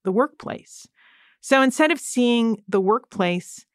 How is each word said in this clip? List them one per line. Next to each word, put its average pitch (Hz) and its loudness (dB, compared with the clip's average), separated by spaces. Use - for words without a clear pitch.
the 190 -4
workplace. - -6
So 269 2
instead 311 2
of 311 -2
seeing 233 0
the 196 0
workplace 185 -4